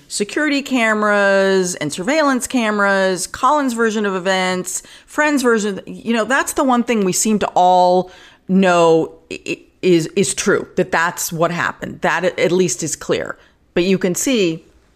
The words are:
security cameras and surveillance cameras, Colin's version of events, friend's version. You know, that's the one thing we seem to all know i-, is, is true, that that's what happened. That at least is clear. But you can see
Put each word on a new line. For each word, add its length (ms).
security 540
cameras 1120
and 160
surveillance 560
cameras, 800
Colin's 460
version 320
of 100
events, 640
friend's 380
version. 420
You 280
know, 100
that's 300
the 100
one 200
thing 200
we 100
seem 260
to 140
all 560
know 640
i-, 280
is, 240
is 200
true, 400
that 160
that's 420
what 160
happened. 520
That 220
at 280
least 320
is 120
clear. 440
But 120
you 120
can 160
see 500